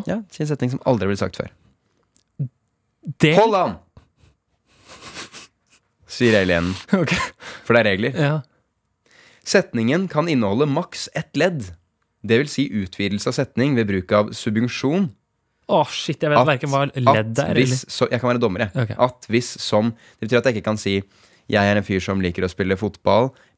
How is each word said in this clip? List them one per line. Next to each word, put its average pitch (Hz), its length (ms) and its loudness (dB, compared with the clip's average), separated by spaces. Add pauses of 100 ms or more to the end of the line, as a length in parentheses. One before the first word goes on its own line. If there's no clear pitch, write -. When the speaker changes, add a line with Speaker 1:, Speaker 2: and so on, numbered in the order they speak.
Speaker 1:
Ja, 196 140 -4 (100)
si - 120 -6
en 151 40 -4
setning 135 240 -2
som 135 140 -6
aldri 117 180 2
har 98 80 0
blitt 98 80 -2
sagt 92 160 -4
før. - 140 -8 (1700)
Speaker 2:
Det 156 160 4
Speaker 1:
Hold 208 200 4
an! 151 200 0 (2250)
Sier 117 320 2
alienen. 90 340 2 (140)
Speaker 2:
<laughs> 190 140 2
Ok. 151 100 0 (540)
Speaker 1:
For - 100 2
det 117 80 6
er 107 80 2
regler. 113 240 0
Speaker 2:
Ja. 151 220 2 (1080)
Speaker 1:
Setningen 170 640 0
kan 151 180 -2
inneholde 123 400 2
maks 151 480 -4
ett - 200 -8
ledd. 147 300 0 (580)
Det 113 160 2
vil 147 100 -2
si 139 200 -2
utvidelse 101 580 -4
av 127 80 -4
setning 135 400 -2
ved 113 120 2
bruk 98 240 -2
av 104 220 2
subjunksjon. 123 760 -2 (600)
Speaker 2:
Åh, 160 220 2
shit, - 320 -8
jeg 151 80 0
vet 143 80 4
Speaker 1:
At, 127 80 4
Speaker 2:
hverken 143 240 0
hva 139 140 2 (100)
ledd 117 440 2
Speaker 1:
at 147 100 0
Speaker 2:
er, - 100 2
Speaker 1:
hvis 127 140 2 (100)
Speaker 2:
eller - 80 -18
Speaker 1:
så, - 180 0
jeg 120 120 -2
kan 123 100 0
være 123 80 0
dommer, 110 260 0
jeg. 101 100 -4
Speaker 2:
Ok. 117 220 -2
Speaker 1:
At - 300 -2
hvis 120 220 0 (100)
som, 110 320 0 (280)
det 113 100 -6
betyr 120 100 4
at 117 80 2
jeg 123 100 2
ikke 101 120 -4
kan 107 100 -2
si, 98 220 0 (480)
«Jeg 104 140 4
er 101 160 4
en 101 40 0
fyr 95 200 -2
som 98 160 -2
liker 90 240 -2
å 92 80 0
spille 95 280 -2
fotball, 104 500 0 (280)